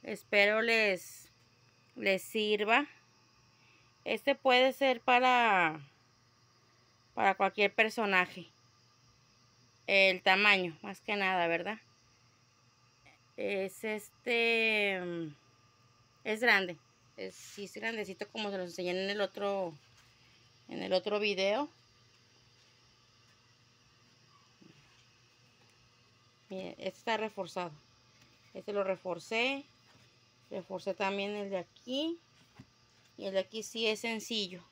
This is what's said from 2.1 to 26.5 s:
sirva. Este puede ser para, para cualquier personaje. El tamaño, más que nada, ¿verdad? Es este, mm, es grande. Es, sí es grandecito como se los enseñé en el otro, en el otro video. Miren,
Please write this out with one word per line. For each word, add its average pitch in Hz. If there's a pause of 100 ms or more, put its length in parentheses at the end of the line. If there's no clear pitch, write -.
sirva. 214 (1160)
Este 247
puede 254
ser 254
para, 233 (1300)
para 190
cualquier 202
personaje. 196 (1400)
El 190
tamaño, 190
más 202
que 208
nada, 185
¿verdad? 170 (1600)
Es 196
este, 220
mm, 170 (920)
es 220
grande. 196 (400)
Es, 190
sí -
es -
grandecito 208
como 208
se 196
los 180
enseñé 175
en 190
el 208
otro, 196 (960)
en -
el 190
otro 202
video. 202 (4000)
Miren, 185